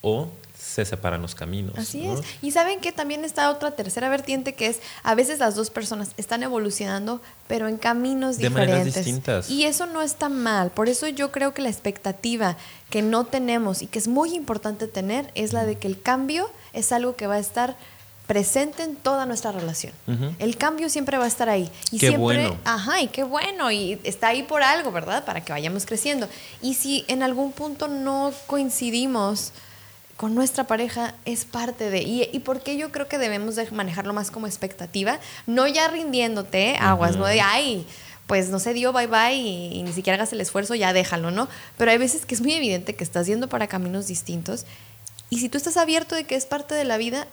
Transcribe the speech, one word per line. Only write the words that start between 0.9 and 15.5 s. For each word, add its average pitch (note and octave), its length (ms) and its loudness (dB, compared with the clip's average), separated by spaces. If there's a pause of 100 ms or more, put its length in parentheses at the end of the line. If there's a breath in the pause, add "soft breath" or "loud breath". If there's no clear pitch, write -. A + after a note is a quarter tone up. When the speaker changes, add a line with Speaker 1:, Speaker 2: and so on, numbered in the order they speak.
Speaker 1:
los E2+ 140 -8
caminos, F#2+ 420 -6
Speaker 2:
Así A3+ 280 -6
Speaker 1:
¿no? G4 140 -2
Speaker 2:
es. - 60 -8 (160 loud breath)
Y C#4+ 100 -4
¿saben F4 300 2
qué? F4 100 -2
También D4 340 -4
está D4 260 2
otra D4 200 -2
tercera A#3 380 -4
vertiente C4+ 440 -2
que A3 140 -2
es, A3+ 120 -2 (240 loud breath)
a A3+ 120 4
veces C4+ 240 2
las A3 160 4
dos G#3+ 140 -2
personas G#3 480 -6
están A#3 260 -4
evolucionando, G#3+ 800 -2 (260 loud breath)
pero A3+ 200 0
en A3 100 -2
caminos B3+ 600 2
Speaker 1:
De B2 120 2
maneras F3+ 360 4
Speaker 2:
diferentes. D#3+ 200 0
Speaker 1:
distintas. B2 440 0
Speaker 2:
Y C#4+ 160 2
eso D4+ 200 0
no E4 160 -4
está D4+ 280 -2
mal. A3 420 2
Por A3 180 0
eso B3 180 0
yo C#4 240 -2
creo C#4 220 0
que C#4+ 80 -4
la B3+ 80 0
expectativa G3+ 880 -2 (320 loud breath)
que G#3+ 120 0
no A3+ 240 4
tenemos A#3 560 0
y F#3+ 60 -12
que - 120 -6
es A3 80 -2
muy D4+ 280 2
importante A3 520 -4
tener A3 480 -4
es G#3+ 180 -2